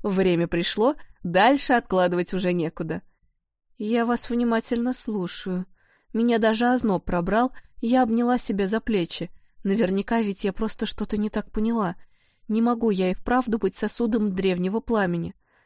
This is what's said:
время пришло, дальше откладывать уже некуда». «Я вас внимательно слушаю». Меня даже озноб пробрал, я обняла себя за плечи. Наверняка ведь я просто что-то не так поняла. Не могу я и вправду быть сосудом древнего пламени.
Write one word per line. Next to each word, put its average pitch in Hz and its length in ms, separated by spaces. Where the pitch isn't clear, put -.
время 185 440
пришло, 208 500
дальше 220 500
откладывать 180 640
уже 180 180
некуда». 165 480
«Я 233 200
вас 233 260
внимательно 233 640
слушаю». 185 720
Меня 233 260
даже 220 320
озноб 220 340
пробрал, 202 480
я 254 240
обняла 240 340
себя 196 300
за 220 120
плечи. 175 500
Наверняка 196 560
ведь 202 240
я 196 80
просто 220 340
что-то - 300
не 208 140
так - 200
поняла. 214 460
Не 220 160
могу 233 280
я 185 200
и 180 40
вправду 240 440
быть 190 160
сосудом 214 600
древнего 185 420
пламени. 180 560